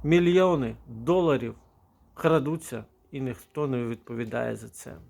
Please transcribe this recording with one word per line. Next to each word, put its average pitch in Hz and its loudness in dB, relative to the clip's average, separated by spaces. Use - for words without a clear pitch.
Мільйони 170 4
доларів 127 0
крадуться, 151 0
і 139 -8
ніхто 135 -6
не 123 -2
відповідає 117 -6
за 110 -16
це. - -18